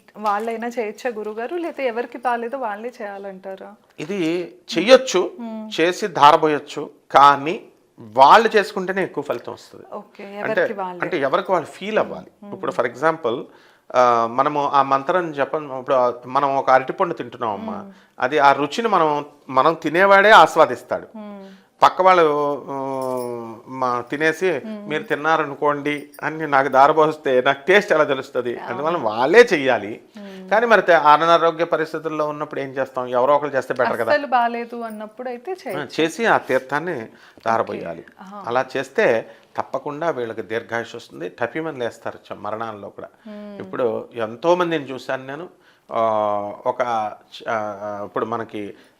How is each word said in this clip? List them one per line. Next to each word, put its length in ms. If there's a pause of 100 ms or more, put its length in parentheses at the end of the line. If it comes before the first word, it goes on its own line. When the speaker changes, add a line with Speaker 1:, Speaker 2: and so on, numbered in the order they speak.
(160)
Speaker 1:
వాళ్ళైనా 520
చేయొచ్చా 420
గురుగారు, 460
లేకపోతే 300
ఎవరికి 320
బాగాలేదో 400
వాళ్ళే 340 (100)
చేయాలంటారా? 720 (260)
Speaker 2:
ఇది 540 (240)
చెయ్యొచ్చు, 640
Speaker 1:
మ్మ్. 400
Speaker 2:
చేసి 260
ధారపోయొచ్చు, 840 (200)
కానీ 540 (360)
వాళ్ళు 560
చేసుకుంటేనే 460
ఎక్కువ 220
ఫలితం 280
వస్తుంది. 400
Speaker 1:
ఓకే, 480
Speaker 2:
అంటే, 200
Speaker 1:
ఎవరికి 200
వాళ్ళే. 240
Speaker 2:
అంటే 160
ఎవరికి 320
వాళ్ళు 160
ఫీల్ 300
అవ్వాలి. 280 (160)
Speaker 1:
మ్మ్. 120
Speaker 2:
ఇప్పుడు 180
for 120
example, 580 (520)
ఆ, 360
మనము 380
ఆ 140
మంత్రం 500
జపం, 460
ఇప్పుడు 180
ఆ, 180 (120)
మనం 300
ఒక 140
అరటిపండు 440
తింటున్నాం 360
అమ్మా, 220
Speaker 1:
మ్మ్. 200 (280)
Speaker 2:
అది 180
ఆ 140
రుచిని 360
మనం, 360 (240)
మనం 260
తినేవాడే 560
ఆస్వాదిస్తాడు. 760 (100)
Speaker 1:
మ్మ్. 320 (340)
Speaker 2:
పక్క 200
వాళ్ళు, 680
ఆ, 60 (920)
మా 420
తినేసి 540
Speaker 1:
మ్మ్. 240
Speaker 2:
మీరు 140
తిన్నారనుకోండి 1080 (140)
అని 240
నాకు 220
దారపోస్తే 720
నాకు 180 (100)
టేస్ట్ 240
ఎలా 120
తెలుస్తది? 540
Speaker 1:
అవును. 140
Speaker 2:
అందువల్ల 240
వాళ్ళే 560
చెయ్యాలి. 480 (180)
Speaker 1:
మ్మ్. 320
Speaker 2:
కానీ 160
మరి 160
తే-, 120
అనారోగ్య 720
పరిస్థితుల్లో 640
ఉన్నప్పుడు 320
ఏం 80
చేస్తాం? 380
ఎవరో 300
ఒకరు 120
చేస్తే 260
బెటర్ 260
కదా. 120
Speaker 1:
అస్సలు 140
బాలేదు 500
అన్నప్పుడు 520
అయితే 240
చేయొచ్చు. 320
Speaker 2:
ఆ, 20 (140)
చేసి 260
ఆ 120
తీర్థాన్ని 680 (380)
దారపోయాలి. 420
Speaker 1:
ఓకే. 160 (160)
ఆహా. 260
Speaker 2:
అలా 200 (100)
చేస్తే 540 (260)
తప్పకుండా 540
వీళ్ళకి 320
దీర్ఘాయుష్ 520
వస్తుంది, 340
టపీమని 500
లేస్తారు 400 (140)
చ-, 40
మరణాల్లో 520
కూడా. 200 (180)
Speaker 1:
మ్మ్. 340
Speaker 2:
ఇప్పుడు 540
ఎంతో 400
మందిని 300
చూశాను 420
నేను. 220 (440)
ఆ, 600 (140)
ఒక 460 (260)
చ-, 100
ఆ, 560
ఇప్పుడు 200
మనకి 500 (260)